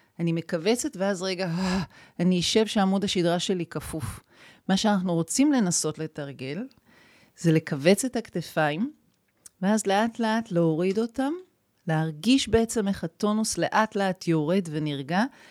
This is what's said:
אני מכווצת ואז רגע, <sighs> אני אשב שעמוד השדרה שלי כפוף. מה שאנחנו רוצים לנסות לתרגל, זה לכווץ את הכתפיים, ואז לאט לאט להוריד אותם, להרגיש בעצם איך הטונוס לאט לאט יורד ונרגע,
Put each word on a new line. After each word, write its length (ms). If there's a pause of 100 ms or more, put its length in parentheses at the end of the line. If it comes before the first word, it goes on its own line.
(200)
אני 120
מכווצת 640
ואז 280
רגע, 260 (340)
<sighs> 360
אני 200
אשב 260
שעמוד 380
השדרה 360
שלי 260
כפוף. 540 (500)
מה 80
שאנחנו 360
רוצים 380
לנסות 480
לתרגל, 680 (680)
זה 140
לכווץ 540
את 100
הכתפיים, 760 (720)
ואז 240
לאט 320
לאט 320
להוריד 480
אותם, 340 (540)
להרגיש 600
בעצם 380
איך 160
הטונוס 540
לאט 380
לאט 320
יורד 440
ונרגע, 520 (280)